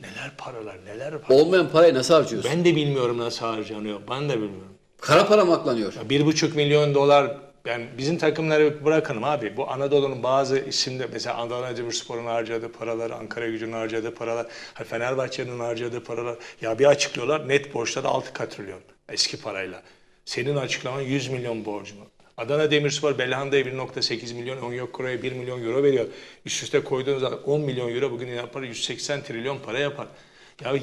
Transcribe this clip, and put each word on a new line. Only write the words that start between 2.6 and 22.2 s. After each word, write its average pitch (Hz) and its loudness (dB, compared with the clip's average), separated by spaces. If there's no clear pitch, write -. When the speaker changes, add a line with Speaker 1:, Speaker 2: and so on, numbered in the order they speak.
Speaker 1:
de 170 8
bilmiyorum 135 2
nasıl 117 -4
harcanıyor. 107 -6
Ben 139 -4
de 139 2
bilmiyorum. 98 -6
Speaker 2:
Kara 170 6
para 208 8
mı 170 6
aklanıyor? 113 0
Speaker 1:
Ya 113 -8
bir 143 4
buçuk 156 2
milyon 147 4
dolar. 139 6
Yani 120 -4
bizim 151 0
takımları 151 2
bırakalım 147 0
abi. 120 -2
Bu 135 -4
Anadolu'nun 135 0
bazı 131 2
isimde 131 -4
mesela 120 -6
Adana 120 -6
Demirspor'un 117 -6
harcadığı 117 -4
paralar, 113 -6
Ankara 117 -8
Gücü'nün 113 -6
harcadığı 113 -4
paralar, 117 -4
ha - -10
Fenerbahçe'nin 123 -4
harcadığı 117 -6
paralar. 120 -6
Ya 113 -4
bir 135 6
açıklıyorlar 139 2
net 139 0
borçları 127 -2
altı 131 0
katrilyon 101 -10
eski - -2
parayla. 95 -8
Senin 135 -2
açıklaman 131 -4
yüz 131 -2
milyon 120 -4
borcu 101 -8
mu? 101 -20